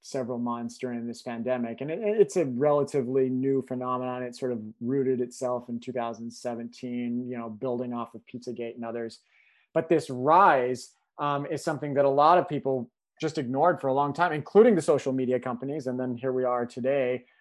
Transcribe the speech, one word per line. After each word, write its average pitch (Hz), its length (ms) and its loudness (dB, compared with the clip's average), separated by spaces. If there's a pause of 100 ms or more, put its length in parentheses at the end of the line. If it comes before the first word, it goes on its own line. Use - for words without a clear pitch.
several 127 380 -6
months 120 400 -6
during 120 280 -6
this 117 140 -10
pandemic, 117 640 -4
and 147 80 -6
it, 165 120 -4
it's 208 340 2
a 170 100 2
relatively 135 800 2
new 131 400 0
phenomenon. 127 540 -4
It 123 120 -8
sort 127 180 -4
of 110 100 -6 (180)
rooted 127 400 0
itself 123 480 -4
in 117 120 -6
two 127 120 -10
thousand 117 380 -6
seventeen, 120 1000 -6
you 123 80 -8
know, 117 140 -8
building 123 420 -4
off 120 220 -8
of 113 60 -16 (120)
Pizzagate 120 440 -10
and 117 80 -10
others. 117 360 -8 (540)
But 160 140 -2
this 156 220 2
rise, 135 800 4 (260)
um, 143 280 -2
is 151 180 -6
something 147 300 -4
that 143 100 4
a 139 40 6
lot 147 300 8
of 147 100 0
people 135 420 -2 (300)
just 156 180 -4
ignored 143 420 2
for 139 80 -2
a 131 60 2
long 143 180 0
time, 170 200 0
including 208 440 6
the 160 60 2
social 139 300 2
media 127 280 0
companies. 131 460 -6
And 127 120 -4
then 127 180 -4
here 127 160 -2
we 127 120 0
are 123 200 0
today, 127 600 -2 (160)